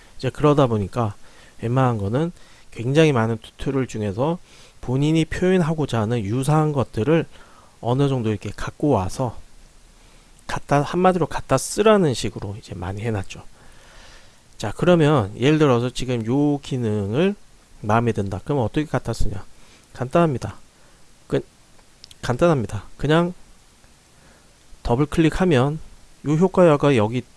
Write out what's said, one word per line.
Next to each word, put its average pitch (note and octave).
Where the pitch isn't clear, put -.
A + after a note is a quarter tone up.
이제 B2+
그러다 C#3+
보니까 G#2+
웬만한 B2
거는 B2+
굉장히 C#3+
많은 A2+
튜토리얼 C3
중에서 A#2
본인이 D3+
표현하고자 D#3
하는 A2+
유사한 C#3
것들을 C#3
어느 C3
정도 B2
이렇게 G#2
갖고 -
와서 A2
갖다, C#3+
한마디로 F3+
갖다 -
쓰라는 G3+
식으로 G2+
이제 -
많이 F#2
해놨죠. G#2+
자, G#2
그러면 D3+
예를 D3+
들어서 B2+
지금 A#2+
요 C#3+
기능을 A#2+
마음에 A2+
든다. G2
그럼 D3
어떻게 C3
갖다 B2+
쓰냐? G2+
간단합니다. C3
그, C#3
간단합니다. B2+
그냥 E3+
더블 B2+
클릭하면 D#3
요 C#3+
효과가 D#3
여기 A2+